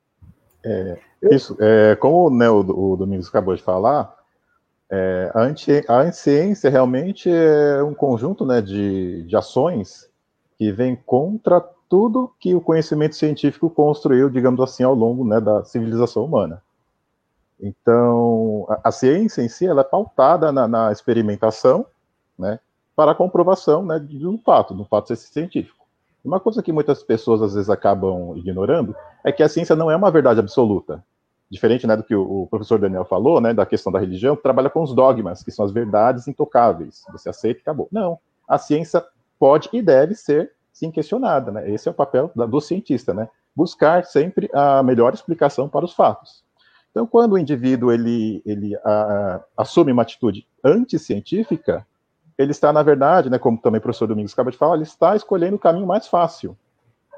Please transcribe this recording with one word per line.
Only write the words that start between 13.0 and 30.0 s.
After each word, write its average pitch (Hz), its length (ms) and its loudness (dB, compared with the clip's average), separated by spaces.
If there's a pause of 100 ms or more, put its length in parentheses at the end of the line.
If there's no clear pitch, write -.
científico 151 540 -2
construiu, 147 580 2
digamos 123 320 0
assim, 127 220 -4
ao 131 140 2
longo, 120 280 0
né, 110 160 2
da 104 240 0
civilização 113 600 -2
humana. 101 380 -4 (1000)
Então, 117 1040 0
a, 107 220 -2
a - 20 2
ciência 151 520 0
em 117 40 -2
si, 180 200 -4
ela 143 140 2
é - 20 -2
pautada 160 680 2
na, 131 160 0
na 113 240 0
experimentação, 113 920 0 (520)
né, 101 220 -6 (360)
para 151 160 4
a 156 40 -2
comprovação, 180 720 0
né, 160 140 -4
de 147 260 -12
um 214 140 -6
fato, 127 360 2
de 101 60 -10
um 101 40 -12
fato 110 300 -2
científico. - 720 -10 (380)
Uma 170 160 -4
coisa 220 240 -2
que 165 100 -4
muitas 147 300 -2
pessoas, 113 400 0
às 98 100 -2
vezes, 101 160 -2
acabam 92 640 -2
ignorando 98 600 -4 (280)
é 139 80 0
que 156 120 0
a 147 60 4
ciência 165 260 0
não 160 160 0
é 160 40 2
uma 190 140 2